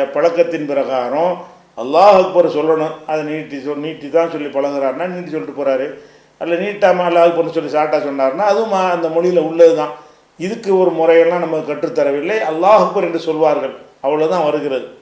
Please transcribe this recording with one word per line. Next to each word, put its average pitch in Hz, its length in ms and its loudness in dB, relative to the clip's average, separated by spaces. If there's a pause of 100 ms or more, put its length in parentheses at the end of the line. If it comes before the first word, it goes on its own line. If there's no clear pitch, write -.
(120)
பழக்கத்தின் 165 540 0
பிரகாரம் 135 880 -2 (200)
அல்லாஹ் 165 480 6
அக்பர் 170 240 2
சொல்லணும், 156 460 0 (120)
அதை 156 180 -4
நீட்டி 151 360 -8
சொல்-, 143 180 -8
நீட்டி 143 320 -10
தான் 165 200 0
சொல்லி 147 180 -8
பழகுறாருன்னா 139 580 -4
நீட்டி 180 240 -8
சொல்லிட்டு 143 340 -8
போறாரு. 135 220 0 (520)
அல்ல 170 160 -2
நீட்டாம 180 500 0
அல்லாஹ் 170 220 4
அக்பர்னு 170 240 0
சொல்லி 147 220 -4
ஷார்ட்டா 151 280 0
சொன்னாருன்னா 139 440 -2
அதுவும் 214 240 0
மா-, 185 220 0
அந்த 170 180 -2
மொழியில 175 300 0
உள்ளது 160 380 6
தான். 151 180 -4 (440)
இதுக்கு 196 400 -2
ஒரு 175 120 4
முறையெல்லாம் 165 480 4
நமக்கு 160 340 -4
கற்றுத்தரவில்லை. 147 640 -2 (140)
அல்லாஹ் 180 260 4
அக்பர் 180 280 2
என்று 165 140 -4
சொல்வார்கள், 156 560 0 (260)
அவ்வளவுதான் 156 440 0
வருகிறது. 143 420 -2 (160)